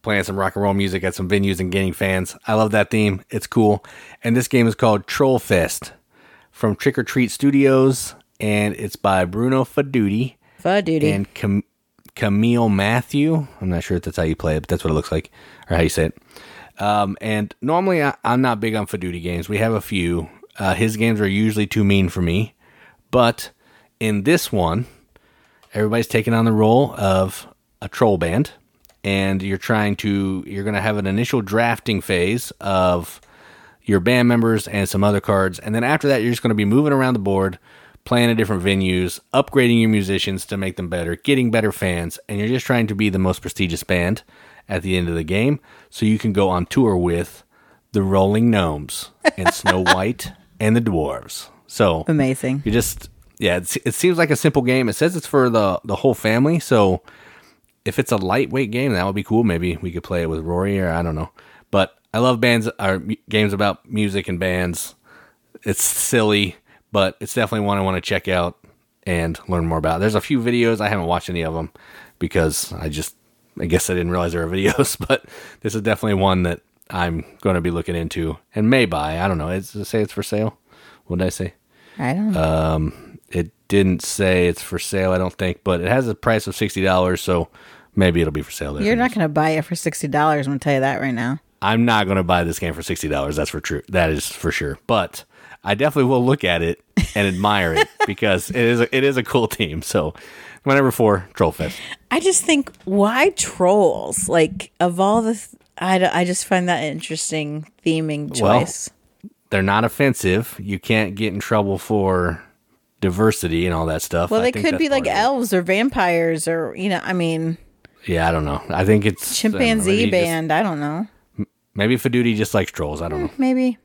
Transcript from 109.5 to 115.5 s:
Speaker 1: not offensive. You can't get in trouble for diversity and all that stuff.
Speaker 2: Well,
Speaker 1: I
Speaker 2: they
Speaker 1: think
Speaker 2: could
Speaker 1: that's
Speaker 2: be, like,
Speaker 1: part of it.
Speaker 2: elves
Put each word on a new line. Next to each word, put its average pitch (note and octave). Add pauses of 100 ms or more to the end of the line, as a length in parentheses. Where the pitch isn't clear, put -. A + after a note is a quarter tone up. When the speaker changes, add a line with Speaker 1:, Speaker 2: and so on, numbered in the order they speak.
Speaker 1:
not G2+
offensive. A#2
You F#2+
can't G#2+
get G#2
in G2+
trouble G2
for F#2 (560)
diversity F#2
and F2+
all E2
that D#2+
stuff. F2
Speaker 2:
Well, A3
Speaker 1:
I A#3
Speaker 2:
they B3
Speaker 1:
think G#3+
Speaker 2:
could D#4
Speaker 1:
that's -
Speaker 2:
be, D4+
like, C#4
Speaker 1:
part C4
of F#3+
it. G#3
Speaker 2:
elves B3